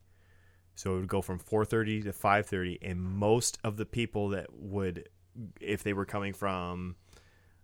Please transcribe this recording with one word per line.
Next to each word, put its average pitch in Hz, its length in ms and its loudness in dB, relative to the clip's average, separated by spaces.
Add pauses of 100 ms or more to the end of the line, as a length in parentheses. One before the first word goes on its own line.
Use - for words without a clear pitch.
(760)
So 95 200 0
it 92 60 2
would 95 60 -2
go 98 140 2
from 92 180 -4
four 110 260 2
thirty 107 380 2
to 101 100 -4
five 104 320 4
thirty, 90 360 -2
and 90 200 -2
most 101 640 4
of 107 140 -2
the 110 80 -2
people 107 440 -2
that 82 240 -4
would, 92 560 -4 (500)
if - 240 -2
they 104 100 2
were 98 120 0
coming 98 280 -4
from 90 600 -2 (680)